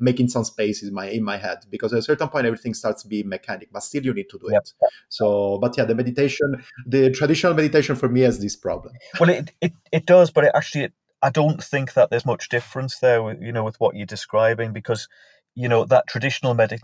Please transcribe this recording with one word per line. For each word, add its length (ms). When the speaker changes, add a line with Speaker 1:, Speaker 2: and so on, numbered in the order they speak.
Speaker 1:
making 260
some 160
space 400
in 100
my, 140
in 160
my 140
head, 220
because 220
at 80
a 20
certain 260
point, 180
everything 280
starts 300
being 240
mechanic, 420
but 120
still 220
you 80
need 160
to 100
do 120
Speaker 2:
Yep. 120
Speaker 1:
it. 100
So, 500
but 180
yeah, 80
the 100
meditation, 680
the 260
traditional 440
meditation 400
for 140
me 140
has 180
this 160
problem. 380
Speaker 2:
Well, 80
it, 320
it, 120
it 140
does, 260
but 120
it 100
actually, 300
it, 100
I 80
don't 320
think 300
that 180
there's 160
much 220
difference 500
there, 240
with, 180
you 120
know, 100
with 160
what 160
you're 120
describing, 640
because, 340
you 140
know, 160
that 240
traditional 460
medi-, 300